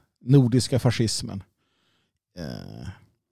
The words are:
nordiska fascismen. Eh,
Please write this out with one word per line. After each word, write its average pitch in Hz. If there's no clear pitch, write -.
nordiska 127
fascismen. 107
Eh, 58